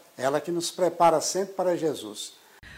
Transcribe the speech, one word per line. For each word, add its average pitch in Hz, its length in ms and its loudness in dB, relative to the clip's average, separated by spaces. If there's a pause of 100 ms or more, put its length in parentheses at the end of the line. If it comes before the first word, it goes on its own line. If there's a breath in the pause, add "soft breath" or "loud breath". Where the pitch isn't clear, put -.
(160)
ela 139 240 0
que 170 100 -6
nos 170 200 -4
prepara 175 500 4
sempre 196 320 -2
para 180 240 0
Jesus. 117 560 -4 (460 soft breath)